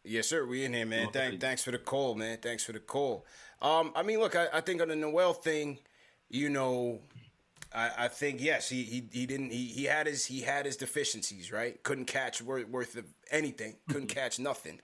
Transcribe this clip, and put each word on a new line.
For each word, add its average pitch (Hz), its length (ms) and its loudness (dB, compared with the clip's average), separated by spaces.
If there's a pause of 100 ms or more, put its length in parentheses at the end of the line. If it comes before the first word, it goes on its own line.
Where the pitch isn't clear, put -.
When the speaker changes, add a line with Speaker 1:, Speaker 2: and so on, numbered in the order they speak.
Speaker 1:
Yes, 110 240 0
sir. 156 180 2
We 127 200 -2
in 123 80 -2
here, 117 120 0
man. 113 180 0
Speaker 2:
Well, 110 80 -2
Speaker 1:
Thank, 135 120 0
Speaker 2:
thank 123 100 -2
you. 92 60 -8
Speaker 1:
thanks 131 240 0
for 127 80 -2
the 120 80 -2
call, 135 360 0
man. 110 240 -4
Thanks 117 240 -4
for 113 100 -6
the 107 60 -8
call. 135 460 -2 (360)
Um, 160 340 6
I 170 80 2
mean, 214 160 4
look, 214 160 4
I, 170 180 6
I 160 80 4
think 175 200 0
on 165 80 4
the 156 60 0
Noel 160 380 4
thing, 151 460 -2 (500)
you 143 200 0
know, 123 500 2 (760)
I, 117 180 2 (140)
I - 20 4
think, 135 340 0
yes, 147 280 2
he, 127 140 -2
he, 117 280 -4
he 123 140 -2
didn't, 135 260 -4
he, 123 140 -2
he 123 200 -4
had 151 220 2
his, 139 180 0
he 131 160 -6
had 143 240 0
his 131 120 -4
deficiencies, 101 760 -4
right? 117 320 -4
Couldn't 131 220 -2
catch 127 360 -2
wor-, 123 240 -2
worth 120 320 -4
of 104 80 -10 (260)
anything. 123 460 -2 (120)
Couldn't 139 180 -2
Speaker 2:
<laughs> - 60 -4
Speaker 1:
catch 131 260 -2
nothing. 127 440 -4